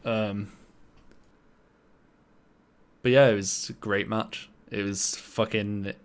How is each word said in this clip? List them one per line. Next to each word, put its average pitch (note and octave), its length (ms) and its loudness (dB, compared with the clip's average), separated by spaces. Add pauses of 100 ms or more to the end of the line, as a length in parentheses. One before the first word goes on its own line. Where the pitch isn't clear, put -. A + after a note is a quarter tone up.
Um, G#2 480 -2 (2500)
but B2 80 4
yeah, C3+ 180 10
it G#2+ 60 4
was - 340 -4
a - 40 -10
great G2+ 360 -2
match. - 400 -6 (220)
It G#2 100 -4
was G2 340 -2
fucking G#2 800 -4 (120)